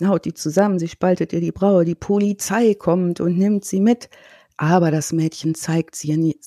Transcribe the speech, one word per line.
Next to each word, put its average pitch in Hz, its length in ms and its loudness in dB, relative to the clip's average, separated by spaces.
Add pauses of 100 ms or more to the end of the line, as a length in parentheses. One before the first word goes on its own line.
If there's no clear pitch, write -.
haut 190 200 0
die 165 100 -6
zusammen, 185 440 0
sie 170 100 -4
spaltet 185 440 -2
ihr 170 80 -2
die 165 120 -4
Braue, 190 320 2
die 170 120 -2
Polizei 208 800 0
kommt 175 460 -2
und 170 160 0
nimmt 202 280 0
sie 190 160 -2
mit. 233 280 2 (480)
Aber 170 360 2
das 156 200 -2
Mädchen 160 420 -2
zeigt 160 420 -4
sie 151 200 -4
nie, 160 300 0